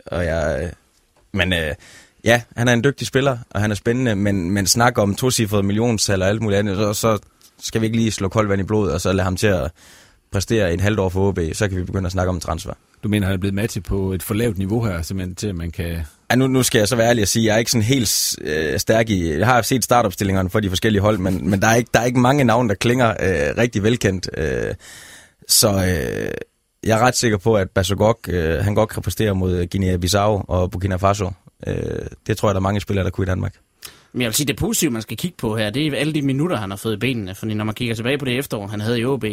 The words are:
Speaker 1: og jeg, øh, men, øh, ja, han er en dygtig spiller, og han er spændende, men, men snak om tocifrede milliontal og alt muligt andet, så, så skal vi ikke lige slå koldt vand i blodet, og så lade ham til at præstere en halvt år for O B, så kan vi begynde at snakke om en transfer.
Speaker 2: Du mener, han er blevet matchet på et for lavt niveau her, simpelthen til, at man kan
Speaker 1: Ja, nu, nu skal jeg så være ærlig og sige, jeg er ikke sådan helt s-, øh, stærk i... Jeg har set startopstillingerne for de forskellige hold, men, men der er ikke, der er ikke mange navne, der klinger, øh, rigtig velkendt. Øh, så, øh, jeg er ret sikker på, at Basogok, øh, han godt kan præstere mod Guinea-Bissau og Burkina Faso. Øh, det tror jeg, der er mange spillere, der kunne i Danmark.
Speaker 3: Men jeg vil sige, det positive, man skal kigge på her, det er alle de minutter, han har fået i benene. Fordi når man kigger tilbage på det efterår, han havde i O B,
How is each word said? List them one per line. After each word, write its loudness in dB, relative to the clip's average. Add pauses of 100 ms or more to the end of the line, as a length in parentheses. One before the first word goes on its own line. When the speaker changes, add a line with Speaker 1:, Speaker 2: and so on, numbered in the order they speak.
Speaker 1:
og -4
jeg, -2
øh, -6 (640)
men, 0
øh, -2 (500)
ja, 4 (140)
han 2
er 4
en 2
dygtig 0
spiller, 0 (120)
og -4
han 0
er -2
spændende, 0
men, 0
men 0
snak 2
om 2
tocifrede 0
milliontal 0
og 2
alt 0
muligt 2
andet, 0
så, 0
så 0 (440)
skal -4
vi 0
ikke 0
lige 2
slå -4
koldt 0
vand 2
i -2
blodet, 0
og -2
så 0
lade 2
ham 0
til 0
at 2 (600)
præstere 0
en 0
halvt 2
år 2
for 0
O 0
B, -4 (140)
så -2
kan -4
vi -4
begynde -4
at -4
snakke 0
om 0
en -4
transfer. -6 (300)
Speaker 2:
Du -4
mener, 2
han 0
er -2
blevet -2
matchet -4
på -2
et -4
for -4
lavt 0
niveau -2
her, -2
simpelthen -6
til, -8
at -4
man -6
kan -6 (320)
Speaker 1:
Ja, 2
nu, 2
nu 2
skal 0
jeg 2
så 0
være 2
ærlig 4
og 0
sige, 0
jeg 4
er 4
ikke 0
sådan 2
helt 2
s-, -2
øh, -2
stærk 2
i... 0
Jeg 2
har 4
set 0
startopstillingerne 2
for 2
de 0
forskellige 2
hold, 2
men, 0
men 2
der 2
er 4
ikke, 0
der 6
er -2
ikke 2
mange 4
navne, 4
der 2
klinger, 2
øh, 0
rigtig 0
velkendt. 0
Øh, -2 (720)
så, 4
øh, 0 (520)
jeg 2
er 4
ret 4
sikker 2
på, 2
at 2
Basogok, 2 (100)
øh, 0
han 2
godt 2
kan -8
præstere 0
mod 0
Guinea-Bissau 0
og 0
Burkina -2
Faso. 2 (360)
Øh, -4 (200)
det -2
tror 0
jeg, 2
der 0
er -2
mange 0
spillere, -2
der 0
kunne -2
i -2
Danmark. -4 (580)
Speaker 3:
Men -2
jeg 0
vil -4
sige, 0
det -2
positive, 0
man -4
skal -10
kigge -8
på -4
her, 0
det -2
er -2
alle -2
de 0
minutter, 0
han -6
har -8
fået -4
i -6
benene. -4
Fordi -6
når -2
man -4
kigger -4
tilbage -2
på -6
det -2
efterår, -6
han -8
havde 0
i -2
O 0
B, -6